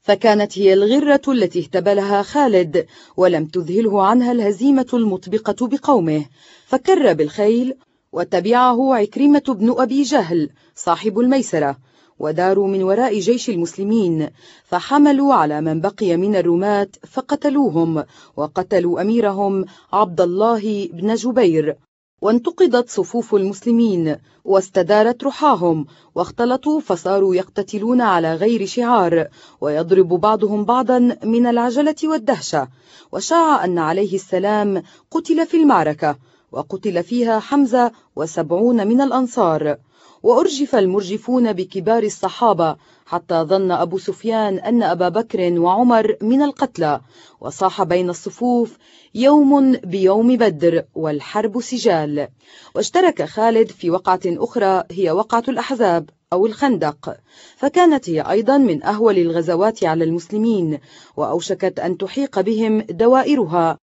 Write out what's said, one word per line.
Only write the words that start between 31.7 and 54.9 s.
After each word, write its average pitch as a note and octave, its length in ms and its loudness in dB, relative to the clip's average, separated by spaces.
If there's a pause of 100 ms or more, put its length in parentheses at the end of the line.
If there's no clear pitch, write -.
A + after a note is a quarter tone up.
والدهشة. G#3+ 640 -2 (440)
وشاع D4+ 520 0
أن F3 140 -2
عليه F3 360 -2
السلام G3 680 -2 (280)
قتل E4 360 -2
في F4 100 -2
المعركة، D#3+ 600 2 (360)
وقتل F3 500 -6
فيها A3+ 360 -2
حمزة B3 540 2 (240)
وسبعون F3 720 0
من A#3 140 2
الأنصار. A3 760 0 (460)
وأرجف C#4 520 0
المرجفون G#3 800 0
بكبار F#3+ 500 -2
الصحابة، F#3+ 720 -2 (300)
حتى F3 280 -6
ظن F3+ 360 0
أبو E3+ 280 -2
سفيان G#3 600 -4
أن A#3 240 0
أبا F3+ 260 0
بكر F3+ 520 -2
وعمر G#3+ 600 2
من B3+ 220 0
القتلى، E3+ 580 -4 (400)
وصاح F#3 420 -4
بين F3+ 280 0
الصفوف: A#3 640 -4 (380)
"يوم C#4 580 4
بيوم G3+ 640 2
بدر E3+ 460 2 (120)
والحرب D#3+ 680 -4
سجال". E3 680 -2 (460)
واشترك E4+ 480 0
خالد A3 480 0
في - 200 -6
وقعة F#3 360 0
أخرى، F#3+ 640 -2